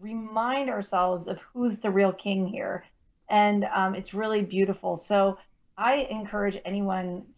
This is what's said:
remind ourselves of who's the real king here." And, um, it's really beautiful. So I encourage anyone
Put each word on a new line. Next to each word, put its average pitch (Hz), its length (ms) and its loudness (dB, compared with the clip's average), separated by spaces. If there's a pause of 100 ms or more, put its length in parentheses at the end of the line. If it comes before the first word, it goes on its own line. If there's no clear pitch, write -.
remind 226 680 -2
ourselves 185 580 0
of 175 120 -6 (140)
who's 247 260 -2
the 208 120 -2
real 190 200 6
king 190 360 -2
here." 190 360 -6 (460)
And, 208 340 4
um, 190 320 0
it's 190 180 -12
really 214 280 0
beautiful. 185 560 0
So 196 400 2 (400)
I 247 220 2 (100)
encourage 208 560 -4
anyone 185 580 -4 (140)